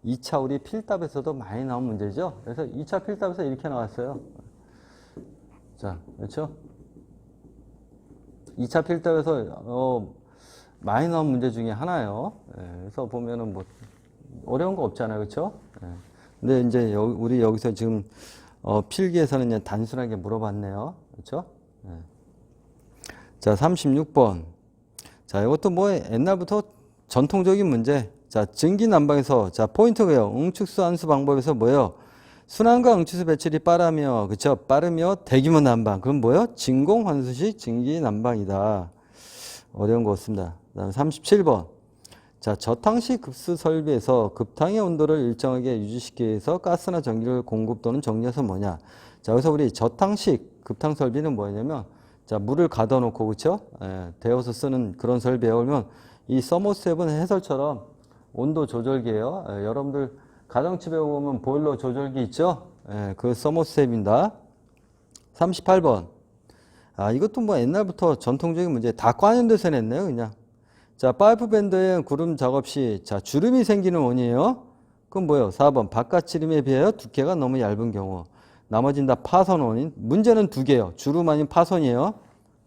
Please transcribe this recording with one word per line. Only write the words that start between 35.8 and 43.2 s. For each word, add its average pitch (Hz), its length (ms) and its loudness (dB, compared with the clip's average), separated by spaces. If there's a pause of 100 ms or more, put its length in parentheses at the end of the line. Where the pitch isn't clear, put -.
그럼 135 200 0
뭐예요? 151 360 4
진공 160 500 2
환수식 143 520 -2
증기 123 420 -4
난방이다. 104 920 -2 (800)
어려운 107 300 2
거 107 80 2
없습니다. 95 460 -4 (160)
그다음 98 180 -6
삼십칠 156 540 2
번. 107 220 2 (720)
자, 104 160 -2
저탕식 226 640 0